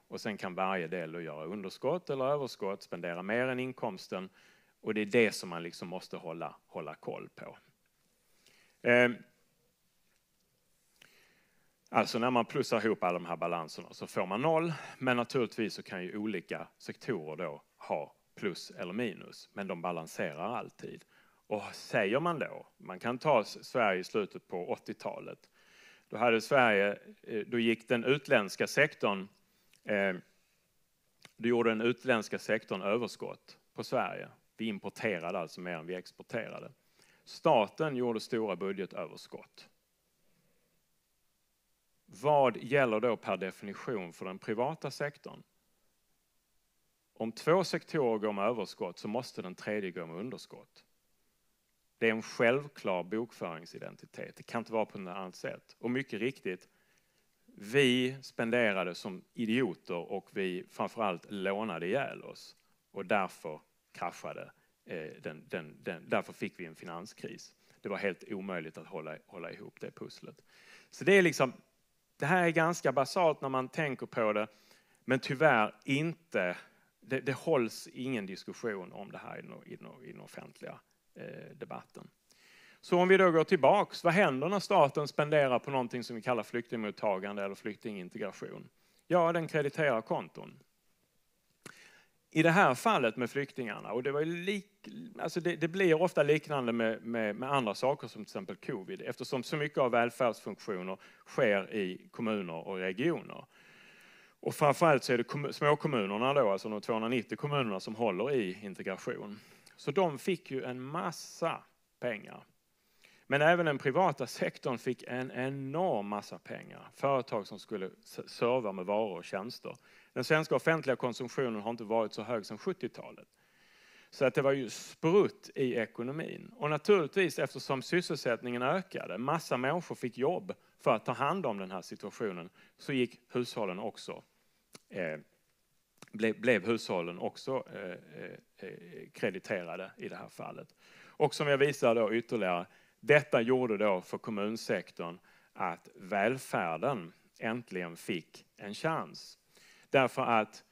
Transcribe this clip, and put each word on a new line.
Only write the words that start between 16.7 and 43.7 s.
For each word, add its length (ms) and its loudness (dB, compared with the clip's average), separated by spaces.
sektorer 580 -8
då 260 -8
ha 380 -6
plus 360 -6
eller 220 -8
minus. 600 -8
Men 140 -8
de 160 -6
balanserar 760 -4
alltid. 480 -12
Och 160 -2
säger 480 0
man 180 0
då, 280 -8
man 220 -12
kan 200 -4
ta 220 6
S-, 240 -8
Sverige 360 2
i 40 -6
slutet 440 -4
på 200 -6
åttiotalet. 840 -8
Då 80 -8
hade 240 6
Sverige, 580 6
eh, 240 -4
då 120 -2
gick 300 2
den 160 2
utländska 640 2
sektorn, 640 2
eh, 300 2
då 120 -2
gjorde 220 4
den 100 0
utländska 580 2
sektorn 440 -2
överskott 760 -4
på 100 -8
Sverige. 440 -2
Vi 100 -6
importerade 720 -4
alltså 220 -8
mer 160 -6
än 100 -10
vi 80 -6
exporterade. 800 -10
Staten 720 2
gjorde 240 0
stora 360 -2
budgetöverskott. 1120 -8
Vad 500 4
gäller 440 2
då 160 2
per 200 -2
definition 760 -6